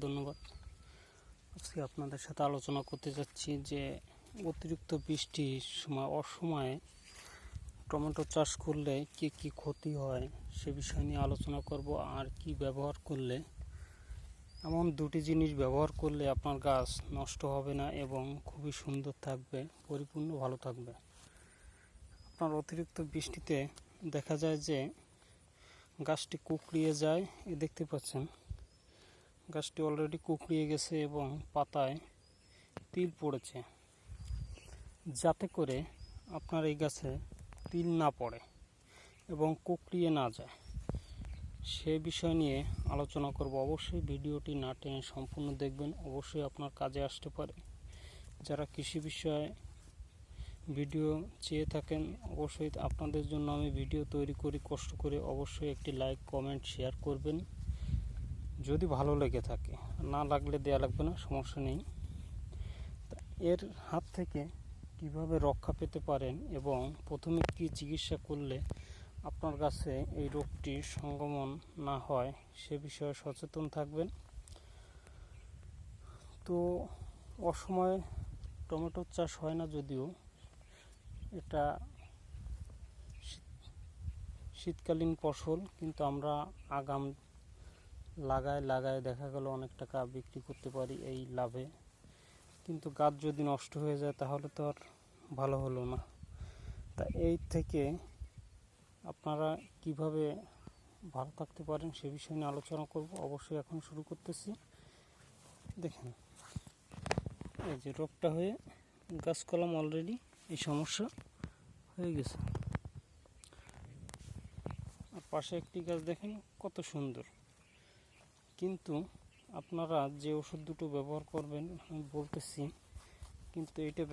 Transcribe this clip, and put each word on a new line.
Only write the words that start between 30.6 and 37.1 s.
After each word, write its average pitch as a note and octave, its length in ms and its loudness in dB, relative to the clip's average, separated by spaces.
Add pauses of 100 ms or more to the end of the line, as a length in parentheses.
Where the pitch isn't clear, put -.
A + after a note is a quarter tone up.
গেছে D#3 240 2 (140)
এবং D3 180 0 (280)
পাতায় C#3+ 420 4 (960)
তিল F3+ 180 4 (100)
পড়েছে, C3+ 380 0 (1600)
যাতে E3+ 240 6 (100)
করে C3+ 200 2 (600)
আপনার D#3+ 320 0
এই D3+ 120 0
গাছে D3 280 0 (600)